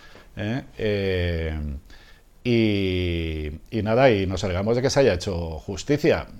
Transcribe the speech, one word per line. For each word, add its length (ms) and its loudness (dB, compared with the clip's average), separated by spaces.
¿eh? 280 -6
Eh, 800 -2
y, 1160 0
y 120 -2
nada, 260 4
y 160 4
nos 200 -4
alegramos 320 0
de 40 0
que 80 2
se 120 4
haya 120 6
hecho 460 -4
justicia, 680 0